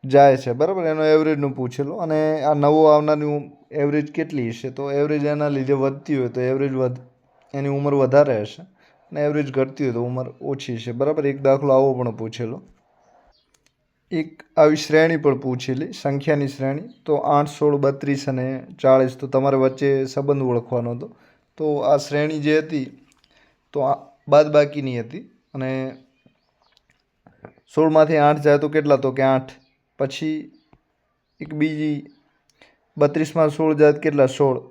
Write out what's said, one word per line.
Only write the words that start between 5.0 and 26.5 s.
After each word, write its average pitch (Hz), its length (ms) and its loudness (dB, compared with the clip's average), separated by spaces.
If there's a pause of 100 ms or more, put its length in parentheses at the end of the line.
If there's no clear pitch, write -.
એના 147 240 -2
લીધે 139 260 0
વધતી 139 440 -2
હોય 123 120 -2
તો 123 120 -4
એવરેજ 135 300 -2
વધ-, 127 280 -2 (540)
એની 139 160 -4
ઉંમર 143 240 -2
વધારે 139 480 4
હશે 110 200 -12 (200)
અને - 440 -8
એવરેજ 147 260 -2
ઘટતી 135 320 -4
હોય 127 100 -2
તો 117 100 -4
ઉંમર 123 380 -8
ઓછી 135 340 -8
હશે, 117 160 -10
બરાબર? 143 340 -2
એક 139 160 -2
દાખલો 135 320 2
આવો 135 200 4
પણ 123 180 -4
પૂછેલો. 113 500 -10 (1500)
એક 160 320 -8 (140)
આવી 151 180 6
શ્રેણી 160 420 2
પણ 143 200 2
પૂછેલી, 131 560 -6
સંખ્યાની 143 540 -4
શ્રેણી. 139 340 -6 (240)
તો 151 100 0
આઠ, 147 320 0
સોળ, 147 300 0
બત્રીસ 139 520 -2
અને 131 380 -6 (140)
ચાળીસ. 131 360 4
તો 135 100 -10
તમારે 135 300 0
વચ્ચે 135 480 0
સંબંધ 139 380 -2
ઓળખવાનો 120 520 -2
હતો. - 200 -14 (420)
તો 151 200 -2
આ 139 200 2
શ્રેણી 147 420 -2
જે 151 200 2
હતી, 151 480 -8 (640)
તો 151 80 -6
આ 135 280 -2 (200)
બાદબાકીની 147 720 2
હતી 123 300 -12 (240)
અને 131 440 -8 (1800)